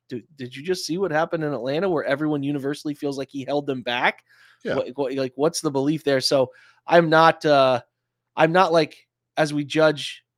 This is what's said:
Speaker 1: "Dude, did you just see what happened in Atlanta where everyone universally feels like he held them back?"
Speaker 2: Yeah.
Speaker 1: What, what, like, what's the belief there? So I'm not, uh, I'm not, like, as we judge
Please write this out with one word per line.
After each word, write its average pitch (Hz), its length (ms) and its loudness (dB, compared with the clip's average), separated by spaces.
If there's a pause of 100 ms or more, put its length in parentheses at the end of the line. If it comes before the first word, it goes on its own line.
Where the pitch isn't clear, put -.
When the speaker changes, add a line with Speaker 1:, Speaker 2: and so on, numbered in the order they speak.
Speaker 1:
"Dude, 123 160 -10 (120)
did 127 200 -14
you 139 80 -16
just 185 220 -4
see 165 120 -4
what 190 140 -2
happened 160 320 -2
in 147 80 -4
Atlanta 139 360 -2
where 151 160 -2
everyone 147 380 -2
universally 143 520 -6
feels 143 240 -6
like - 120 -10
he 135 140 -10
held 143 220 -4
them 135 160 -4
back?" 123 420 -2 (400)
Speaker 2:
Yeah. - 120 -2
Speaker 1:
What, - 180 -2
what, 135 200 -4
like, 131 220 -4
what's 156 240 0
the 156 100 -2
belief 139 340 -2
there? 139 160 2
So 131 320 2 (340)
I'm 170 240 4
not, 160 340 6
uh, 135 380 4 (540)
I'm 160 160 4
not, 180 200 4
like, 160 360 0 (280)
as 156 160 0
we 147 120 -2
judge 151 600 -2 (140)